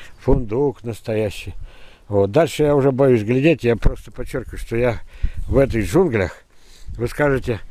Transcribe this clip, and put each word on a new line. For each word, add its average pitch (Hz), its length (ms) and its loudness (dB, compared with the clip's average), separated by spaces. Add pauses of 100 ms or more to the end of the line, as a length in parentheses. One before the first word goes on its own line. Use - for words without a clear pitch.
(200)
фундук 123 640 0
настоящий. 107 720 -6 (540)
Вот. 101 220 2
Дальше 147 320 2
я 147 120 4
уже 139 160 4
боюсь 127 320 4
глядеть, 131 400 2
я 117 140 2
просто 120 340 0
подчеркиваю, - 480 -10
что - 160 -6
я 117 240 0 (480)
в 104 100 2
этих 117 280 2
джунглях. 107 580 2 (540)
Вы 117 100 -4
скажете: 127 520 -2 (120)